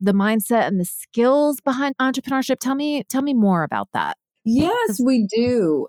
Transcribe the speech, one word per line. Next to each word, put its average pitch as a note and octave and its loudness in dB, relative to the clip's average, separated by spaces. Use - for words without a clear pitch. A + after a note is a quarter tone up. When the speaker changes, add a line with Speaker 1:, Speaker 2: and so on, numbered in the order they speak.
Speaker 1:
the G3 2
mindset G#3+ 2
and F#3 -2
the F3+ -2
skills C4+ 0
behind C4+ -2
entrepreneurship? C4 -2
Tell C4+ -4
me, D4 -4
tell C4 -4
me C#4+ -2
more G3 2
about G#2 -4
that. D#2 -4
Speaker 2:
Yes, C#4+ 2
Speaker 1:
'Cause G#3+ -2
Speaker 2:
we B3 2
do. A3 0